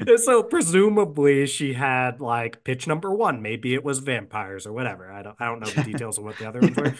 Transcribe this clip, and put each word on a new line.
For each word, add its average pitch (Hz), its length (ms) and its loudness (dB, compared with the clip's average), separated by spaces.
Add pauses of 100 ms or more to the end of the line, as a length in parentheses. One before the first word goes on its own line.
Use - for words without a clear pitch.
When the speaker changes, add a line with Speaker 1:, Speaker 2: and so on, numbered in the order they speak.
Speaker 1:
<laughs> 240 160 8
Speaker 2:
so 240 200 4
presumably 175 1040 4
she 139 260 -4
had, 127 480 0
like, 117 440 -4
pitch 127 220 -4
number 165 280 -2
one. 185 280 0
Maybe 117 320 -4
it 135 100 -2
was 139 160 -2
vampires 104 680 -6
or 107 60 -12
whatever. 98 380 -8
I 101 120 -14
don't, 104 180 -16
I 120 60 -4
don't 117 140 -6
know 107 100 -8
the 147 100 -2
Speaker 1:
<laughs> - 0 -
Speaker 2:
details 113 380 -6
of 104 60 -12
what 107 140 -12
the 113 80 -10
other 120 160 -2
ones 143 160 4
were. 131 220 0